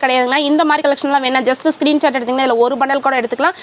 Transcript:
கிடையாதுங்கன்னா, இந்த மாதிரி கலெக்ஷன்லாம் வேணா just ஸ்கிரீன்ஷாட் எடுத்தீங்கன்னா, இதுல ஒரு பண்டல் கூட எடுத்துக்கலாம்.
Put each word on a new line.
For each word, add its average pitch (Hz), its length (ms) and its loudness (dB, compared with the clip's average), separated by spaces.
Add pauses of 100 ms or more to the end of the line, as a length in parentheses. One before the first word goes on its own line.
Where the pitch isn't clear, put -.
கிடையாதுங்கன்னா, 254 320 0
இந்த 302 280 2
மாதிரி 302 240 0
கலெக்ஷன்லாம் 277 380 0
வேணா 254 240 0
just 262 180 -2 (100)
ஸ்கிரீன்ஷாட் 285 400 0
எடுத்தீங்கன்னா, 254 300 -2
இதுல 240 80 0
ஒரு 247 200 2
பண்டல் 269 240 -2
கூட 269 200 0
எடுத்துக்கலாம். 262 420 -2